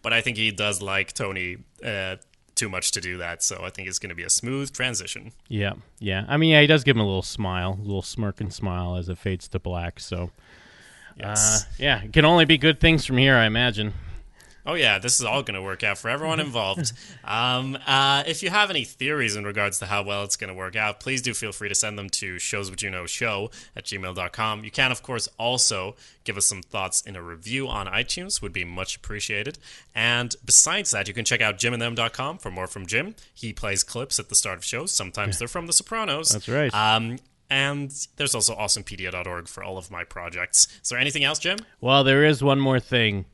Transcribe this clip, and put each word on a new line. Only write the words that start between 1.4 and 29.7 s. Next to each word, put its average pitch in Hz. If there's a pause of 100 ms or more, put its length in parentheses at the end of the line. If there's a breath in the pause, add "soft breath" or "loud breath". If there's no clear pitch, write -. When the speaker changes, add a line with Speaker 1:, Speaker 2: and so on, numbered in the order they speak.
Speaker 1:
uh, 98 (400)
too 110
much 92
to 104
do 90
that, 85
so 90
I 92
think 92
it's 90
gonna 92
be 85
a 87
smooth 135
transition. 117 (160)
Speaker 2:
Yeah, 101 (240)
yeah. 98
I 139
mean, 160
yeah, 151
he 147
does 151
give 135
him 113
a 104
little 95
smile, 92
a -
little 101
smirk -
and 95
smile 90
as 90
it 87
fades 95
to 95
black, 87
so. 87 (840 soft breath)
Speaker 1:
Yes. -
Speaker 2:
Uh, - (100)
yeah, 127
it 107
can 156
only 165
be 147
good 151
things 160
from 131
here, 135
I 113
imagine. 107 (680 loud breath)
Speaker 1:
Oh, 156
yeah, 113
this 123
is 123
all 131
gonna 98
work 95
out 101
for 113
everyone 156
Speaker 2:
<laughs> 147
Speaker 1:
involved. 117 (320 loud breath)
Um, 127 (100)
uh, 135
if 160
you 180
have 202
any 143
theories 127
in 104
regards 101
to 98
how 101
well 101
it's 101
gonna 95
work 95
out, 107
please 131
do 120
feel 110
free 104
to 95
send 104
them 98
to 92
shows 101
what 95
you 101
know 90
show 107 (240 loud breath)
at -
gmail 92
dot 90
com. 107
You 104
can, 131
of -
course, 120 (100)
also 113 (280 soft breath)
give 101
us 101
some 95
thoughts 95
in 101
a 87
review 101
on 101
iTunes. 120
Would 95
be 90
much 90
appreciated. 104 (360 loud breath)